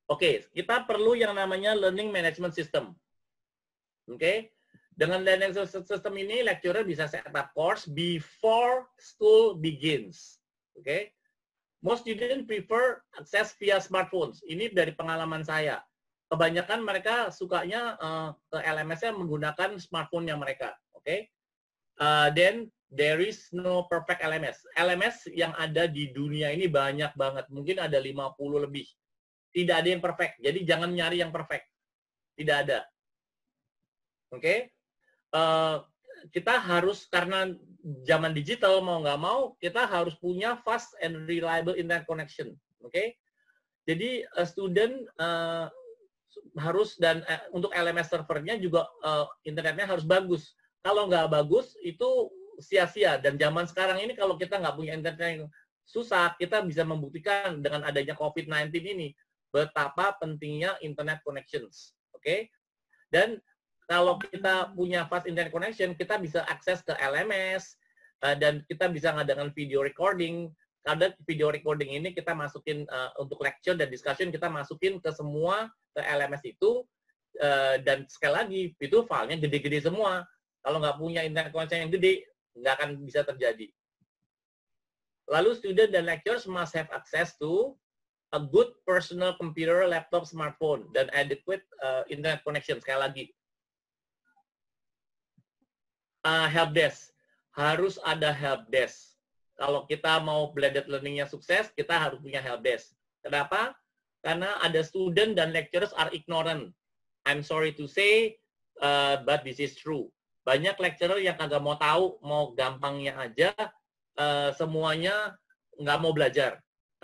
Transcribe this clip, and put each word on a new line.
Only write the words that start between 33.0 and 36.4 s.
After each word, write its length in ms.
Oke? 400
Eh, 480
kita 240